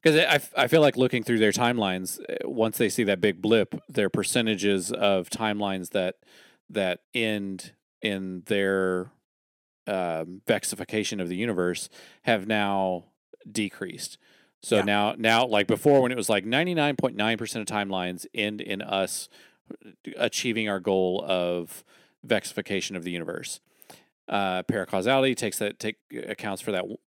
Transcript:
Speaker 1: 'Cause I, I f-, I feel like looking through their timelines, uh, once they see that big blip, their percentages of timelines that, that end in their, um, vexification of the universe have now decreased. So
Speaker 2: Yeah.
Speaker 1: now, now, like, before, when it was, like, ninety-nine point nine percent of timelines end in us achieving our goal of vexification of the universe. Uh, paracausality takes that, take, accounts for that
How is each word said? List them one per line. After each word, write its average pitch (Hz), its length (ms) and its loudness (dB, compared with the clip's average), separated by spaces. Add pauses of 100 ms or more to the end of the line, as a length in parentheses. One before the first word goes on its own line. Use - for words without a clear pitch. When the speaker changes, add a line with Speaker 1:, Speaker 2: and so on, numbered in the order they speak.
Speaker 1:
'Cause 160 120 8
I, 156 80 8
I 156 120 4
f-, - 200 -2
I 131 120 4
feel 151 140 8
like 143 160 8
looking 127 260 2
through 117 160 2
their 107 120 6
timelines, 101 680 0 (100)
uh, - 180 -6
once 110 300 0
they 110 120 4
see 117 160 0
that 98 160 2
big 92 200 2
blip, 107 320 4 (160)
their 104 200 0
percentages 101 840 0
of 98 380 2
timelines 104 640 -2
that, 92 260 -2 (520)
that 95 300 -2 (140)
end 104 600 -4 (280)
in 95 440 -4
their, 95 680 0 (760)
um, 90 580 -4
vexification 104 760 -2
of 87 80 -4
the 90 80 -4
universe 90 520 -2 (340)
have 104 240 0
now 98 580 0 (460)
decreased. 101 680 -8 (440)
So - 160 2
Speaker 2:
Yeah. 98 60 4
Speaker 1:
now, 104 340 2
now, 113 280 4
like, 104 220 2
before, 135 340 6
when 127 100 0
it 127 60 -4
was, 110 120 -4
like, 101 160 2
ninety-nine 147 500 0
point 127 200 -2
nine 110 220 0
percent 110 320 -8
of 107 60 -4
timelines 92 580 -4
end 104 280 -4
in 101 200 -6
us 98 460 -2 (880)
achieving 113 520 -2
our 98 100 0
goal 92 480 2
of 87 560 -2 (420)
vexification 98 680 -4
of 85 80 -8
the 87 80 -6
universe. 85 480 -8 (680)
Uh, 92 340 -2
paracausality 113 720 0
takes - 240 -6
that, 104 200 -4
take, 107 180 -6 (160)
accounts 104 480 -8
for 107 100 -6
that 92 140 -2 (220)